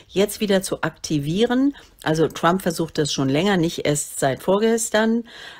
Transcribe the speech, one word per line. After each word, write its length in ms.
jetzt 340
wieder 220
zu 180
aktivieren. 960
Also 260
Trump 360
versucht 340
das 160
schon 160
länger, 260
nicht 300
erst 340
seit 220
vorgestern. 840